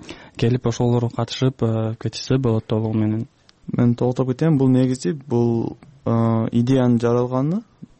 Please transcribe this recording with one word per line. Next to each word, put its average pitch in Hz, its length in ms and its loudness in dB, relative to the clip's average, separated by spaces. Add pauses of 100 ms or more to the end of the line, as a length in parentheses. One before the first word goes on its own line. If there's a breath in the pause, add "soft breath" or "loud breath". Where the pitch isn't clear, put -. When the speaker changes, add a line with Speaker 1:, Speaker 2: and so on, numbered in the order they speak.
(380 loud breath)
Speaker 1:
Келип, 120 280 0
ошолорго 120 440 0
катышып, - 520 -4
э, 113 380 -2
кетишсе - 380 -2
болот 113 280 0
толугу 110 300 -2
менен. 107 300 0 (500)
Speaker 2:
Мен 120 180 4
толуктап 127 340 -2
кетейин. 151 280 0
Бул 131 140 4
негизи, 127 420 0
бул, 120 640 -2 (300)
э, 113 40 -2 (420)
идеянын 123 460 2
жаралганы 127 640 0 (380)